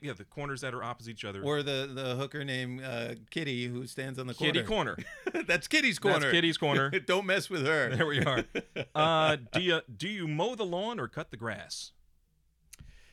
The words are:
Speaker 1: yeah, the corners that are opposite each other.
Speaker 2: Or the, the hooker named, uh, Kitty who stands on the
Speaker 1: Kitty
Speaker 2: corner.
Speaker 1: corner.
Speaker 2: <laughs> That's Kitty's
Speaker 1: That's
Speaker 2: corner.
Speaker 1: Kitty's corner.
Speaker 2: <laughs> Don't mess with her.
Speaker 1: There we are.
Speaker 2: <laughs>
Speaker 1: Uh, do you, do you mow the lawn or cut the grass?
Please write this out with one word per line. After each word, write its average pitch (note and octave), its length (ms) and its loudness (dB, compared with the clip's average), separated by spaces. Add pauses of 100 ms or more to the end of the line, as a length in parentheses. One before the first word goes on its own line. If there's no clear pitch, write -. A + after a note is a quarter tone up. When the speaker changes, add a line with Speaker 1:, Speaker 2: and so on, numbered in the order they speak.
Speaker 1:
yeah, C#3+ 100 -6
the G2+ 120 -12
corners C#3 360 -8
that C3 140 -6
are A2+ 80 -6
opposite A#2 260 -8
each A2+ 160 -10
other. G2 160 -6
Speaker 2:
Or D3 220 0
the, C#3 280 -2
the B2+ 260 -4
hooker C#3 280 -4
named, B2+ 380 -4
uh, A#2+ 320 -6 (160)
Kitty C3+ 340 -2
who B2 220 -6
stands C3 320 -8
on C3 80 -6
the A#2+ 80 -6
Speaker 1:
Kitty D3+ 260 2
Speaker 2:
corner. D3 340 0 (300)
Speaker 1:
corner. F4+ 180 -4
Speaker 2:
<laughs> - 40 -8
That's - 200 2
Kitty's C#4 300 4
Speaker 1:
That's G3 220 4
Speaker 2:
corner. C#3 120 4
Speaker 1:
Kitty's E3 280 6
corner. C#3 300 4
Speaker 2:
<laughs> D#3 180 -2
Don't F#3+ 180 4
mess F#3+ 240 2
with D#3+ 160 0
her. C#3 300 4
Speaker 1:
There E3 100 4
we D3 180 2
are. B2+ 260 2
Speaker 2:
<laughs> - 440 -6
Speaker 1:
Uh, D#3 440 6 (160)
do - 60 2
you, E3+ 220 2 (160)
do D#3 100 -6
you G3 200 -4
mow E3 260 0
the A3+ 120 -4
lawn G3 340 -4
or B2 80 -4
cut D3 240 -8
the - 60 -14
grass? G2+ 560 -8 (1200)